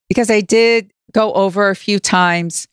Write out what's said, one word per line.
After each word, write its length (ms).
because 200
they 120
did 520
go 220
over 360
a 60
few 240
times 760